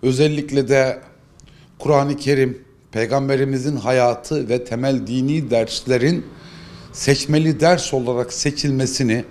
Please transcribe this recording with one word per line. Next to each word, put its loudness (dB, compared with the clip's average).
Özellikle 0
de 2
Kur'an-ı 2
Kerim, 0
Peygamberimizin 0
hayatı 0
ve -2
temel -2
dini -2
derslerin 0
seçmeli 0
ders 2
olarak -2
seçilmesini 0